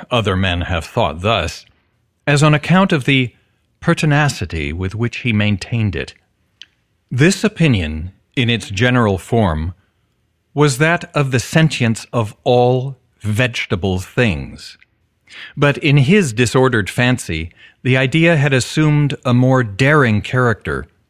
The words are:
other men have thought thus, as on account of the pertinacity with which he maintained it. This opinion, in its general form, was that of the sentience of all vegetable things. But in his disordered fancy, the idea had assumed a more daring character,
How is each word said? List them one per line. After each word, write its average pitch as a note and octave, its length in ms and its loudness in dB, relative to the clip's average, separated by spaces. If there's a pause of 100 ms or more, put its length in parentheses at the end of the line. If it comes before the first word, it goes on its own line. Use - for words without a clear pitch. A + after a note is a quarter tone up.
(100)
other G#2 260 0
men F#2 260 -2
have E2+ 220 -4
thought E2+ 380 -4
thus, F#2+ 420 -2 (600)
as C#3+ 160 2
on D3+ 120 4
account F#3 380 2
of C#3+ 120 -2
the C3 300 0 (460)
pertinacity C#3+ 920 -2
with F2+ 220 -6
which A2+ 240 -4
he A#2+ 140 -2
maintained G#2 640 -2
it. C2 180 -8 (960)
This D3+ 320 2
opinion, F#2 680 0 (240)
in A#2+ 120 0
its A#2 220 -2
general A2+ 480 2
form, F2 560 -2 (800)
was C#3+ 240 2
that E3 380 0
of C#3 140 0
the B2 100 0
sentience C3 720 0
of A2 320 -4
all B2+ 520 0 (240)
vegetable G#2+ 800 -2
things. F#2 800 -6 (800)
But C#3+ 220 2
in C#3+ 180 2
his D3 360 4
disordered A#2+ 580 2
fancy, B2 640 -2 (300)
the B2+ 140 2
idea D#3+ 400 2
had C#3 160 2
assumed D3 600 0 (100)
a B2 100 2
more B2+ 280 4
daring A#2 580 2
character, G#2 640 -2 (240)